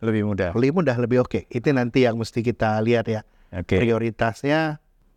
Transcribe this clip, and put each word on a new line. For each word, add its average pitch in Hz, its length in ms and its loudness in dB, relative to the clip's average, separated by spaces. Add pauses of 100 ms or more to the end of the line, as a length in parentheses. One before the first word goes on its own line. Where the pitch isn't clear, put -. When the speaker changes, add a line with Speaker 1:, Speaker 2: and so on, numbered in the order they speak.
Speaker 1:
Lebih 110 240 0
mudah. 95 320 -2
Speaker 2:
lebih 135 160 2
mudah, 151 240 0
lebih 123 240 2
oke. - 240 -6
Itu 120 240 -2
nanti 127 320 2
yang 117 160 2
mesti 113 240 -6
kita 110 400 -2
lihat 113 240 2
ya. 107 160 -4 (260)
Speaker 1:
Oke. 92 300 -2
Speaker 2:
Prioritasnya 117 1040 0 (340)